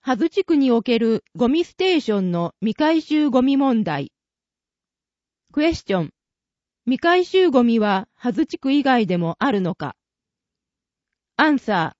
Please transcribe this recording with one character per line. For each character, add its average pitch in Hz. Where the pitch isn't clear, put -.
羽 262
津 330
地 392
区 330
に 269
お 233
け 233
る 226
ゴ 233
ミ 330
ス -
テ 370
ー 294
シ 220
ョ 202
ン 185
の 170
未 220
回 311
収 302
ゴ 247
ミ 277
問 247
題。 147
ク 294
エ 330
ス -
チ 196
ョ 175
ン。 -
未 254
回 349
収 370
ゴ 247
ミ 233
は 208
羽 247
津 311
地 -
区 269
以 285
外 240
で 175
も 170
あ 277
る 202
の 180
か？ 143
ア 302
ン 277
サ 170
ー。 -